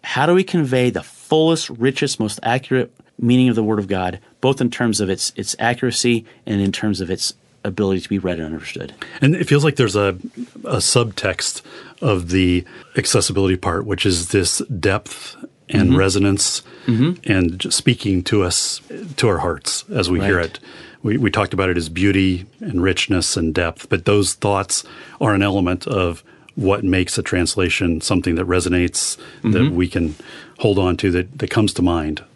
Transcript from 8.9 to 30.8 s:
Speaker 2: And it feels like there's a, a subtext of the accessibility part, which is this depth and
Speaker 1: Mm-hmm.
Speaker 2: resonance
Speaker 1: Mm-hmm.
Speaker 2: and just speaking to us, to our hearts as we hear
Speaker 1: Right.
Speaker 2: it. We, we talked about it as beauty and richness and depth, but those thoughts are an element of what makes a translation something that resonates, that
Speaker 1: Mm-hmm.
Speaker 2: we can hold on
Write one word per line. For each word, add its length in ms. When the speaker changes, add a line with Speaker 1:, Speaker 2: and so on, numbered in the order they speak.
Speaker 2:
And 160
it 120
feels 180
like 100
there's 220
a, 200
a 140
subtext 840
of 280
the 340
accessibility 600
part, 280
which 200
is 240
this 300
depth 760
and 200
Speaker 1:
Mm-hmm. 80
Speaker 2:
resonance 640
Speaker 1:
Mm-hmm. 440
Speaker 2:
and 300
just 180
speaking 460
to 200
us, 360
to 100
our 120
hearts 500
as 200
we 120
hear 160
Speaker 1:
Right. 80
Speaker 2:
it. 140
We, 140
we 120
talked 240
about 160
it 60
as 140
beauty 560
and 200
richness 540
and 180
depth, 360
but 160
those 300
thoughts 500
are 140
an 100
element 420
of 380
what 300
makes 320
a 40
translation 800
something 360
that 120
resonates, 680
that 80
Speaker 1:
Mm-hmm. 260
Speaker 2:
we 140
can 260
hold 200
on 180